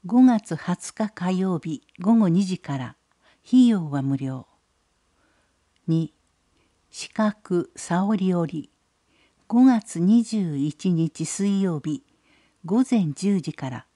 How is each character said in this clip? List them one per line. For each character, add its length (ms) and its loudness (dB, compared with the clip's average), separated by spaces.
五 160 4
月 340 4
二 200 -4
十 160 -16
日 180 -4
火 200 -6
曜 280 -2
日 240 -8
午 140 2
後 140 4
二 160 2
時 140 -4
か 200 -8
ら。 180 -10
費 220 6
用 220 0
は 120 -2
無 140 0
料。 300 -8
二、 260 -2
視 220 -18
覚、 640 -4
沙 300 -2
織 280 0
織。 360 -4
五 160 4
月 360 2
二 220 6
十 340 -4
一 360 -2
日 340 -2
水 340 -2
曜 200 -2
日 220 -6
午 240 0
前 240 0
十 280 -2
時 120 -8
か 180 -10
ら。 260 -12